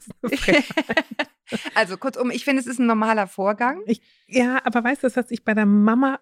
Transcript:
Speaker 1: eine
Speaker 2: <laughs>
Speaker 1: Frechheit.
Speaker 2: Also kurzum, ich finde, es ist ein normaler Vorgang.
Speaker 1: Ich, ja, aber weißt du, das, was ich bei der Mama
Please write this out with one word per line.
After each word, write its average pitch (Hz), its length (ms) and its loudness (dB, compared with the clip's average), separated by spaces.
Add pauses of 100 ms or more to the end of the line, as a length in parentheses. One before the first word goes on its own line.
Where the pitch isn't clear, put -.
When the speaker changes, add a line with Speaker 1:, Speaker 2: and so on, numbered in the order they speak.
(220)
Speaker 1:
eine 254 160 -2
Speaker 2:
<laughs> - 0 -
Speaker 1:
Frechheit. - 680 0 (680)
Speaker 2:
Also 208 220 0
kurzum, 247 340 -4
ich 247 140 -6
finde, 269 160 2
es 247 60 -10
ist 247 120 -10
ein 247 60 4
normaler 220 420 2
Vorgang. 214 600 -2
Speaker 1:
Ich, 220 140 0 (260)
ja, 254 380 0
aber 233 200 0
weißt 269 180 -2
du, 269 40 2
das, 233 100 -2
was 240 140 -4
ich 240 120 -8
bei 220 100 -2
der 214 120 2
Mama 220 560 4